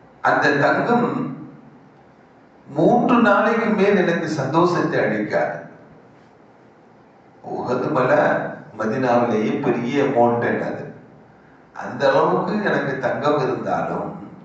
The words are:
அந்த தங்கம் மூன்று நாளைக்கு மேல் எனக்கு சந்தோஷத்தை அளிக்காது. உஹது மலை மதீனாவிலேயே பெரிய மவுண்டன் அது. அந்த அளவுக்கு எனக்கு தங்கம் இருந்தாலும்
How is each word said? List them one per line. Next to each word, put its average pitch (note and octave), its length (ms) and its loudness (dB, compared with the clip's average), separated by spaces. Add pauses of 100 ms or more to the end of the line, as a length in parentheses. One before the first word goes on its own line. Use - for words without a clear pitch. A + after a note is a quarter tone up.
(200)
அந்த - 360 2
தங்கம் - 520 2 (1700)
மூன்று A#3+ 480 4
நாளைக்கு G#3+ 440 2
மேல் G3 300 4
எனக்கு E3 320 0
சந்தோஷத்தை D#3 720 0
அளிக்காது. - 580 -2 (1900)
உஹது B2+ 460 -4
மலை - 600 0 (280)
மதீனாவிலேயே A#2 840 0
பெரிய A#2+ 420 0
மவுண்டன் A#2 580 2
அது. - 220 -8 (880)
அந்த C3+ 380 0
அளவுக்கு F#3 540 0
எனக்கு D3+ 340 -2
தங்கம் D3 420 0
இருந்தாலும் - 880 -4 (140)